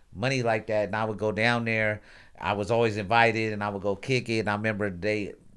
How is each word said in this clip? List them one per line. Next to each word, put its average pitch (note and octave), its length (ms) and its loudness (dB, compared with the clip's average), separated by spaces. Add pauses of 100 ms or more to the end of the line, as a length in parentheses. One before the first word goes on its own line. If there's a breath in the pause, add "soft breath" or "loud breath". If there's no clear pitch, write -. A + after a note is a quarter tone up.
(140)
money B2+ 300 -2
like A2 240 0
that. G#2+ 200 2
And G2 80 -4
I A2 100 0
would A2 120 -4
go G#2+ 140 0
down A#2 340 2
there. A2 360 0 (380 soft breath)
I G2+ 140 -2
was G2+ 160 -2
always A#2 280 2
invited, A2 560 4
and G#2 100 -4
I G#2 60 -2
would G2+ 120 -6
go G2+ 140 0
kick B2 340 -2
it. A2+ 100 0
And G#2 100 0
I G#2 60 0
remember G#2 340 -2
they, G2 460 -4 (220)